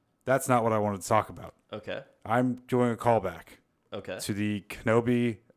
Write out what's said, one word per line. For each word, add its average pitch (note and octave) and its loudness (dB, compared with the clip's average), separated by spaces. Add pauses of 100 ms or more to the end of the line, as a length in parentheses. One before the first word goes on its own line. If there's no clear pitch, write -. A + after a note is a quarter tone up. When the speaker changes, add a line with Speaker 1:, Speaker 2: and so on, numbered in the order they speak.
(240)
Speaker 1:
that's C3 0
not B2 4
what A2+ 2
I A2 2
wanted G#2 0
to - -12
talk G#2+ 2
about. - -16 (180)
Speaker 2:
Okay. G#2 -8 (220)
Speaker 1:
I'm B2 0
doing B2 2
a A2 -2
callback F#2+ 0 (340)
Speaker 2:
Okay. F#2+ -10
Speaker 1:
to - -4
the G#2 -2
Kenobi, A#2 0 (200)